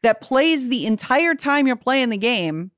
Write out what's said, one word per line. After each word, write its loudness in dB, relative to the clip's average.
that 2
plays 0
the -2
entire 0
time 0
you're 2
playing 0
the -4
game. -2